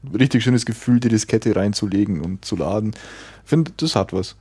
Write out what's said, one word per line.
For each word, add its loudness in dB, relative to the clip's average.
richtig 4
schönes 2
Gefühl, 2
die 2
Diskette 2
reinzulegen 0
und -8
zu -4
laden. -2
Ich -10
find, 2
das -2
hat 0
was. -4